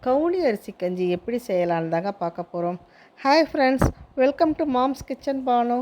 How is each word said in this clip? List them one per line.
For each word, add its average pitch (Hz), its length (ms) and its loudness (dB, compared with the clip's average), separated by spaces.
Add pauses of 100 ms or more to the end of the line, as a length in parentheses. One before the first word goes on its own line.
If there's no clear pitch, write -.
கவுனி 311 320 2 (100)
அரிசி 208 320 -4
கஞ்சி 180 240 -2 (100)
எப்படி 233 320 -4
செய்யலாம்னு 170 480 0
தாங்க 175 160 -2 (120)
பார்க்க 170 200 -6 (100)
போறோம். 175 240 -4 (440)
Hi 277 180 4 (140)
friends, 262 320 2 (360)
welcome 285 380 2
to 330 60 0 (100)
Mom's 262 340 0
Kitchen 277 380 -6
பானு. 240 360 2